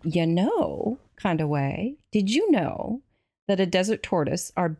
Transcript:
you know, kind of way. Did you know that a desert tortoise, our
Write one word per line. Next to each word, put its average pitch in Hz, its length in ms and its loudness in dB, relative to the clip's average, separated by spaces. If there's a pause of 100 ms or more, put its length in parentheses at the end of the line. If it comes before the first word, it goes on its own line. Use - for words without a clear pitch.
you 165 240 0
know, 196 720 0 (180)
kind 170 220 -2
of 156 80 0
way. 147 480 -2 (160)
Did 202 180 0
you 349 220 2
know 220 500 -2 (460)
that 196 140 2
a 190 40 4
desert 185 380 0
tortoise, 165 540 -2
our 165 220 -2